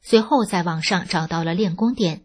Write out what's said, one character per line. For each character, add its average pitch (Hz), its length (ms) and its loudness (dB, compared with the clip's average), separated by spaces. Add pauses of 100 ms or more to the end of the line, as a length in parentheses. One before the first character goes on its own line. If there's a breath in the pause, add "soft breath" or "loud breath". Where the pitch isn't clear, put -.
随 220 140 6
后 226 240 2
在 185 200 -2
网 160 200 -2
上 180 240 -2
找 160 200 -2
到 165 180 -2
了 165 80 -2
练 180 240 0
功 233 180 0
点 170 300 -2